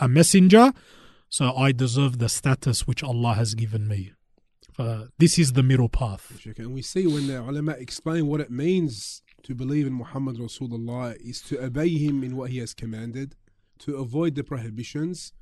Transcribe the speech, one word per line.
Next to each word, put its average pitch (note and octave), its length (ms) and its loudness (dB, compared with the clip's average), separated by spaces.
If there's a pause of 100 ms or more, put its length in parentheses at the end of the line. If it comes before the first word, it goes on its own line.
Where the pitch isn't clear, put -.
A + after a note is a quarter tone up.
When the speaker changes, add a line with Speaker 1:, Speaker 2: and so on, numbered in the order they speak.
Speaker 1:
a C3 80 4
messenger, F#3+ 640 8 (560)
so B2+ 280 0
I C3+ 160 4
deserve B2+ 460 2
the A#2 100 0
status - 580 0
which - 160 -2
Allah A#2+ 320 0
has A2 200 0
given A2 340 -4
me. G2 240 -6 (640)
Uh, A2+ 280 -4 (120)
this E3+ 200 6
is C#3 140 4
the C3 100 4
middle B2+ 260 4
path. - 520 -4
Speaker 2:
Sheikh, A2 180 -16
and A#2+ 160 -12
we C3 80 -10
see F#3 240 -2
when D3 200 0
the C3 140 -6
ulama D3 320 -4
explain D3+ 540 -4
what D3 140 0
it C3+ 100 -6
means D3 720 -2 (220)
to C3 100 -10
believe C3+ 320 -2
in C3 60 -4
Muhammad B2+ 440 -6
Rasulullah A#2+ 840 -8
is A#2+ 220 -14
to C3 200 -8
obey C#3+ 280 -2
him D3 340 0
in B2+ 120 -6
what B2+ 140 -6
he B2+ 80 -6
has A#2 160 -8
commanded, A#2 600 -10 (420)
to C#3+ 180 -8
avoid C#3 380 -2
the C#3+ 80 -6
prohibitions C3 1000 -8